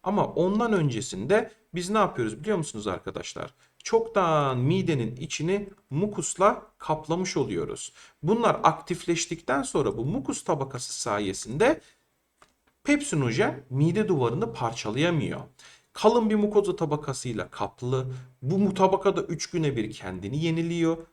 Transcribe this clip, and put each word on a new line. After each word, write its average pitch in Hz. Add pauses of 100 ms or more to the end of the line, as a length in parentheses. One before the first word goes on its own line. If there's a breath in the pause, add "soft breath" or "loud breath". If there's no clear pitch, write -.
Ama 185
ondan 208
öncesinde 143 (240 loud breath)
biz 180
ne 214
yapıyoruz 117
biliyor 202
musunuz 110
arkadaşlar? - (300 soft breath)
Çoktan 165
midenin 143
içini 175 (200)
mukusla 202 (100)
kaplamış 170
oluyoruz. 92 (300 loud breath)
Bunlar 214
aktifleştikten -
sonra 131
bu 117
mukus 247
tabakası 135
sayesinde 110 (1040 loud breath)
pepsinojen 160
mide 170
duvarını 151
parçalayamıyor. 117 (520 loud breath)
Kalın 220
bir 214
mukoza 208
tabakasıyla 135
kaplı, 127 (340 loud breath)
bu 151
mu-, 202
tabakada 190
üç -
güne 156
bir 107
kendini 98
yeniliyor 165 (160)